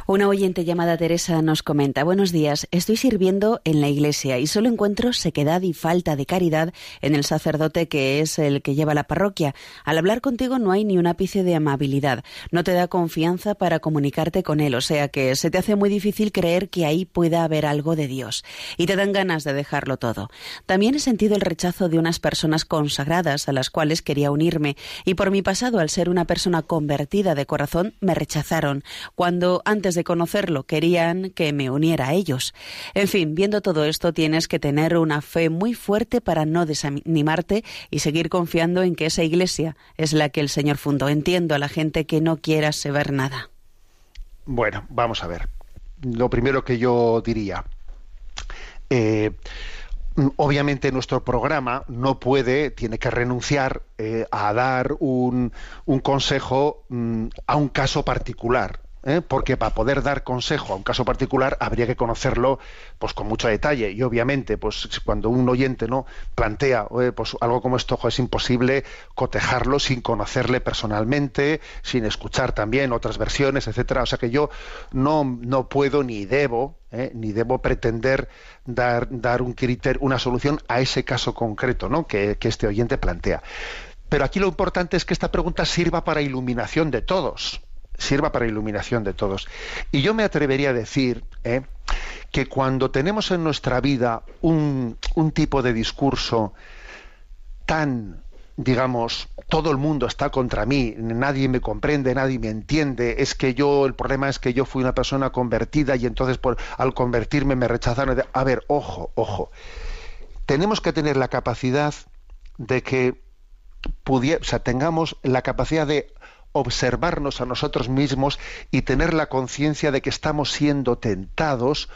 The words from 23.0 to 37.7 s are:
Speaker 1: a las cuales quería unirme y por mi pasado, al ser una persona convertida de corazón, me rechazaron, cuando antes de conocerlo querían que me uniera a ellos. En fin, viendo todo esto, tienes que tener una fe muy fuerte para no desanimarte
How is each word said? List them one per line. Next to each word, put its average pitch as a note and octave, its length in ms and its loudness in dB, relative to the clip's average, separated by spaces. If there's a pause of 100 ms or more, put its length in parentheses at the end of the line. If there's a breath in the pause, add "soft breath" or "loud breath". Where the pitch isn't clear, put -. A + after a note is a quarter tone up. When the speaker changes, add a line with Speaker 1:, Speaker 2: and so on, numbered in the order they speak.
Speaker 1:
a C#3+ 60 0
las C3 160 0
cuales D#3+ 320 0
quería C#3+ 300 0
unirme D3+ 440 2 (300 loud breath)
y F#3 80 2
por F#3+ 160 2
mi G3 140 2
pasado, G#3 360 0
al D#3 120 2
ser F3 180 0
una F3+ 160 2
persona E3+ 380 0
convertida D3+ 720 0
de C#3 100 0
corazón, D#3+ 560 0
me F3 140 2 (100)
rechazaron, D3 580 -2 (300 loud breath)
cuando F3 520 2
antes G3+ 280 2
de E3 100 0
conocerlo E3+ 600 0
querían E3+ 640 2
que D#3 240 0
me C#3 160 0
uniera D3 380 2
a C#3+ 60 2
ellos. D#3+ 420 -2 (400 loud breath)
En G3 120 2
fin, D#3+ 280 2
viendo G3+ 260 2
todo D#3 240 2
esto, D#3+ 280 0
tienes D#3+ 340 2
que E3+ 100 0
tener D3+ 400 2
una D#3 240 2
fe E3 300 0
muy G#3 240 0
fuerte A3 460 0
para D#3+ 240 2
no E3 200 2
desanimarte D#3 1000 0 (280 loud breath)